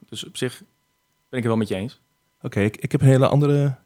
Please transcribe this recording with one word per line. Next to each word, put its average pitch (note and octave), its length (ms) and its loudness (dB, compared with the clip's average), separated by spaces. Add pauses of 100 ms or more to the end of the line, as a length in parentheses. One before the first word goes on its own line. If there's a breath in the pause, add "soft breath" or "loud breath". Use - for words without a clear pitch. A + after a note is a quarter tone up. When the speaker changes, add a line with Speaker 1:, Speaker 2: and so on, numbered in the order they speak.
Speaker 1:
Dus - 180 -14
op - 100 -18
zich B2+ 220 -8 (720)
ben C3 100 -8
ik - 0 -
het A#2+ 80 -6
wel A2+ 100 2
met A2 120 -2
je G#2 60 -4
eens. G2 260 -8 (420)
Speaker 2:
Oké, - 180 -4
ik, G#2 160 2
ik - 160 -8
heb C#3+ 80 0
een C#3 60 4
hele C3 220 6
andere, C#3+ 460 2 (120)